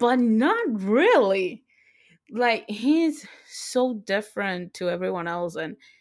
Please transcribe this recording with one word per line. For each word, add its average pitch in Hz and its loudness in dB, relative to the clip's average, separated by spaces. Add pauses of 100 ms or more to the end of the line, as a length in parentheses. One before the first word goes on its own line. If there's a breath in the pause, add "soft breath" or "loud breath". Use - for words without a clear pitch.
But 240 4
not 247 4 (120)
really. 214 2 (720 soft breath)
Like, 233 0
he's 294 0 (220 loud breath)
so 254 -4 (100)
different 196 -6
to 180 -6
everyone 175 -4
else, 175 -6
and 180 -8 (240 soft breath)